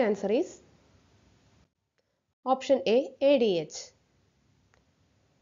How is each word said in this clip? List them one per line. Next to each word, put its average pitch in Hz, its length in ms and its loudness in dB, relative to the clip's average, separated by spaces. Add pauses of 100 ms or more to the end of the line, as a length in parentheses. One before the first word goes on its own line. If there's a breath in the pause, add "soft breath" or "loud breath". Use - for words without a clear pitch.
answer 202 240 -2 (100)
is 359 80 -6 (2000)
option 262 360 0 (120)
A, 240 40 4 (320)
A - 20 6 (100)
D 196 180 2
H. 156 180 -10 (1600)